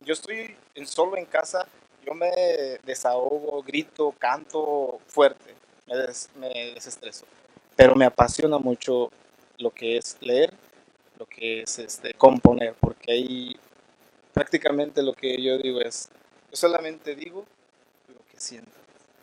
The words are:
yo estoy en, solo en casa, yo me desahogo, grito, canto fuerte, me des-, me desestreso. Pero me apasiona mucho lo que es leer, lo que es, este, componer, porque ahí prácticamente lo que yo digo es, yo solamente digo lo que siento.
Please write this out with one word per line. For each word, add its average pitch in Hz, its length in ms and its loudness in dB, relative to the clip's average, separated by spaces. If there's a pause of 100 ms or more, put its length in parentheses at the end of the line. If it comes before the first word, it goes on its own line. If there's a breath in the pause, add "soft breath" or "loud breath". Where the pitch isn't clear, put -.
yo 139 120 -4
estoy 220 420 -12 (200)
en, 143 120 -16
solo 185 300 -2
en 175 80 -8
casa, 180 420 0 (380)
yo 143 80 -6
me 170 180 0 (520)
desahogo, 139 800 -2
grito, 147 540 -2
canto 147 920 -2
fuerte, - 480 4 (320)
me 123 80 -6
des-, 127 400 -6
me 123 380 -10
desestreso. 117 520 -18 (500)
Pero 131 200 10
me 131 100 6
apasiona 139 520 2
mucho 123 540 -2 (460)
lo 117 140 -4
que 117 260 -4
es - 220 -10
leer, 127 340 2 (640)
lo 113 80 -16
que 113 360 -8
es, - 180 -10
este, 117 360 -12
componer, 123 640 6
porque - 320 -4
ahí 123 480 -4 (760)
prácticamente 147 680 -2
lo 131 100 -2
que 127 280 -6
yo 131 160 0
digo 131 220 -4
es, 117 300 -8 (400)
yo - 80 -16
solamente 160 580 -2
digo 170 300 -16 (640)
lo 120 240 -20
que - 80 -20
siento. 113 320 -18 (520)